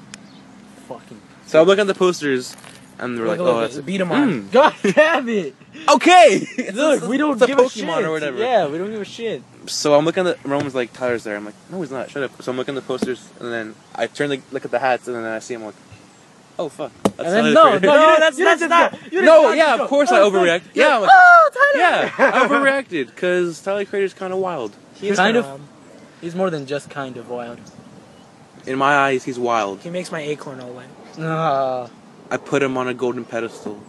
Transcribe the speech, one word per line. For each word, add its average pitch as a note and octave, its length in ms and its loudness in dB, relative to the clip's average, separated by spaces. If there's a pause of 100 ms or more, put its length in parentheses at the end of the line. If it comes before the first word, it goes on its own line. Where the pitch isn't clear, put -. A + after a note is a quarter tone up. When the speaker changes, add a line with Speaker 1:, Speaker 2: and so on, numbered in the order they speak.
(880)
Speaker 1:
Fucking. A#2 320 -20 (260)
Speaker 2:
So D#3 140 4
I'm E3 60 6
looking G3 160 4
at G3+ 40 -2
the F#3+ 80 0
posters, D3 640 -2 (420)
and A#2+ 200 -8
they're A2+ 80 -6
Speaker 3:
Look, - 60 -2
Speaker 2:
like, - 80 -4
Speaker 3:
look, F3+ 80 -2
Speaker 2:
"Oh, A#2 120 2
Speaker 3:
look, A2+ 120 -4
Speaker 2:
that's C#3 120 -12
Speaker 3:
beat F#3 160 -4
'em F3 120 -4
on. C4+ 160 0 (160)
Speaker 2:
mm." G2 80 -18
Speaker 1:
God C#4 300 4
damn B3+ 460 0
it. F#3+ 320 -4
Speaker 2:
<laughs> - 40 -20 (240)
Okay. D4+ 580 6 (100)
It's A#3 200 -8
Speaker 1:
Look, C#4 260 0
Speaker 2:
a, - 60 -6
Speaker 1:
we B3+ 100 -2
don't D4 160 0
Speaker 2:
it's A3+ 80 -2
a A#3+ 60 4
Speaker 1:
give C#4 100 -2
a - 40 8
Speaker 2:
Pokemon C4 340 -4
Speaker 1:
shit. - 80 -2
Speaker 2:
or D#3+ 80 -4
whatever. D3 260 -6
Speaker 1:
Yeah, A3 300 0
we D3+ 100 -8
don't G3 120 -8
give A3 120 -10
a - 20 -12
shit. G3 380 -10 (240)
Speaker 2:
So - 280 0
I'm D3+ 120 4
looking F3+ 200 -2
at E3+ 160 -4
the, C#3 60 -12
Roman's C#3 260 -4
like, B2 200 -6
"Tyler's A#2+ 300 -4
there." G#2 120 -8
I'm G#2 80 -10
like, G#2 100 -16 (160)
"No, F#3 120 -10
he's C3 80 -10
not. C3 200 -10
Shut C#3+ 120 -8
up." - 200 -10
So B2+ 100 -6
I'm B2+ 40 -6
looking B2+ 200 -6
at B2 60 -8
the - 40 -16
posters, B2+ 340 -6 (200)
and A#2+ 120 -10
then A2 220 -10 (200)
I A#2 120 -6
turn D3 240 -6
to C#3 80 -4 (140)
look C3+ 120 -8
at C3 60 -12
the A#2+ 80 0
hats, B2+ 300 -2
and A#2+ 80 -6
then A2+ 80 -8
I A2 160 -8
see - 140 -12
him, A2+ 120 -12
like, G#2 80 -14 (840)
"Oh, E3+ 120 -6
fuck. C#3 200 -12 (120)
That's - 160 -4
Speaker 1:
And - 100 -8
then, G#3 140 2
Speaker 2:
Tyler A3+ 100 2
Speaker 1:
no, D#4+ 120 6
Speaker 2:
Perry." G#3 160 4
Speaker 1:
no, C#4+ 120 2
you D4 80 6
Speaker 3:
No, D#4 60 6
Speaker 1:
didn't, D#4+ 140 6
Speaker 3:
that's, D#4+ 180 0
Speaker 1:
you F4+ 80 0
didn't E4+ 140 2
Speaker 3:
that's - 0 -
Speaker 1:
just D#4+ 100 -2
Speaker 3:
not E4+ 220 2
Speaker 1:
go, - 120 -16
you - 60 -20
didn't F4 160 0
Speaker 2:
No, D#4+ 160 8
Speaker 1:
not C4 140 4
Speaker 2:
yeah, D#4+ 80 4
Speaker 1:
just C#4+ 100 2
Speaker 2:
of G#3+ 60 0
Speaker 1:
go, A#3 80 -4
Speaker 2:
course C#4+ 240 2
I G#3 80 6
Speaker 1:
"Oh, G3+ 100 6
Speaker 2:
overreact. F#3 140 2
Speaker 1:
Tyler." E3+ 300 0
Speaker 2:
Yeah, D4+ 220 4
I'm G#3+ 60 0
like, E4 100 4
Speaker 1:
"Oh, D#5+ 400 10
Tyler." C5+ 320 2
Speaker 2:
yeah, A3+ 340 0
I A#3+ 300 2
overreacted, C4+ 680 -2
'cause F3+ 440 -2
Tyler G3 240 -6
Creator's G3 300 -4
kinda F#3 220 -8
wild. D#3+ 360 -6 (220)
Speaker 3:
He G3 160 -10
is G3+ 80 -2
Speaker 1:
Kind F#3 160 4
Speaker 3:
kinda A#3+ 60 2
Speaker 1:
of. G#3 60 -4
Speaker 3:
wild. C#3 140 -14 (640)
Speaker 1:
He's E3 140 -10
more F#3+ 140 -2
than D3 160 -8
just C#3 220 -8
kind C3 300 -12
of A#2 100 -16
wild. A#2+ 300 -12 (1080)
Speaker 2:
In C3 120 -6
my C#3 180 2
eyes, C#3 280 0
he's B2 140 -10
wild. A2 440 -4
Speaker 3:
He E3+ 80 -12
makes F3 220 -10
my E3 100 -8
acorn C#3+ 380 -10
all B2 100 -16
wet. B2 160 -18 (340)
Speaker 1:
Ah. C3+ 680 -2 (420)
Speaker 2:
I B2+ 80 -4
put C#3 240 -2
him C3 160 -2
on B2+ 100 -4
a B2 60 -4
golden B2 320 -6
pedestal. G#2+ 520 -10 (100)